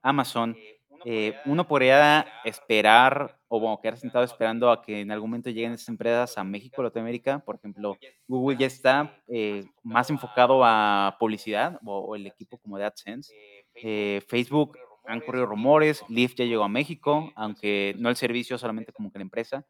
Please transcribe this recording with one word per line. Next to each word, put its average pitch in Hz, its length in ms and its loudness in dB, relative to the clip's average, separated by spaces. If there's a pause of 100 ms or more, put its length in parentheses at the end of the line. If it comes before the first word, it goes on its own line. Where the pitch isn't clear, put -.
Amazon, 127 540 -2 (480)
eh, 110 400 -2
uno 160 240 -2
podría 147 580 6 (180)
esperar, 117 1000 4
o 113 140 -2
bueno, 110 200 -2
quedar 113 160 -6
sentado 123 280 0
esperando 117 480 0
a 110 100 0
que 104 200 -10
en 101 100 -8
algún 107 180 -6
momento 117 200 -8
lleguen 117 240 -6
esas - 160 -16
empresas 117 460 0
a 101 60 -6
México, 101 400 -8
Latinoamérica. 120 580 -4
Por - 160 -12
ejemplo, 101 400 -10 (300)
Google 131 320 -2
ya 131 80 2
está, 135 600 0
eh, 104 380 -6 (180)
más 117 260 0
enfocado 123 540 4
a 104 560 4
publicidad, 110 640 -2
o, 101 140 -8
o 104 180 -10
el 101 100 -12
equipo - 320 -20
como 101 180 -14
de 101 100 -6
AdSense. 113 460 -12 (440)
Eh, 107 500 -6
Facebook 135 500 -2 (300)
han 117 140 -8
corrido 123 260 -4
rumores, 143 600 2
Lyft 123 300 0
ya 123 80 0
llegó 113 180 0
a 101 40 -2
México, 147 680 -2
aunque 101 640 -4
no 117 100 -2
el 120 80 0
servicio, 120 420 -4
solamente 110 340 -10
como 104 200 -12
que 101 60 -18
la 98 60 -12
empresa. 117 460 -10